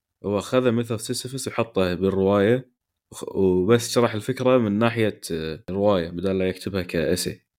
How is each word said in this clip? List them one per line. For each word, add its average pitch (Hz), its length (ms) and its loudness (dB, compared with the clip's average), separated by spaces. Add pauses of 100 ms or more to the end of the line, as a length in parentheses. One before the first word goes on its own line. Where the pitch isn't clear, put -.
(240)
هو 101 140 0
أخذ 120 440 2
Myth 113 60 -6
of 113 140 -4
Sisyphus 131 460 -8
وحطه 92 460 -2
بالرواية 95 760 2 (420)
وخ-، - 240 -10
وبس 95 540 4
شرح 117 240 2
الفكرة 127 440 0
من 107 200 2
ناحية، 113 420 0 (120)
آه، 80 380 -8
الرواية 95 400 0
بدل 95 280 -2
لا 92 100 0
يكتبها 92 340 -4
كأسي. 87 640 -2 (120)